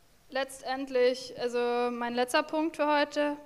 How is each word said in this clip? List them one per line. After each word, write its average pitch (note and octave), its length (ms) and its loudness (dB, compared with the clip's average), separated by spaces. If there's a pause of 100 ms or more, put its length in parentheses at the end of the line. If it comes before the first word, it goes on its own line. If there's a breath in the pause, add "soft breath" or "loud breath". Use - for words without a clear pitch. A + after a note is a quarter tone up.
(300)
letztendlich, C4 1120 0
also A#3+ 520 0
mein A#3+ 240 -4
letzter B3+ 280 2
Punkt D#4 340 -2
für D4 100 0
heute, D4 480 2 (100)